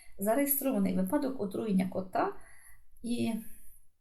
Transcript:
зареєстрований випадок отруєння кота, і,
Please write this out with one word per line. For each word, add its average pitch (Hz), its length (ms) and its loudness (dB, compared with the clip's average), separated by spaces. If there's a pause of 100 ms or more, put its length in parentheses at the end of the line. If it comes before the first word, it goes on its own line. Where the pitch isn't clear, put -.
(180)
зареєстрований 220 760 4
випадок 254 440 2
отруєння 196 480 2
кота, 190 440 0 (720)
і, 233 300 0 (680)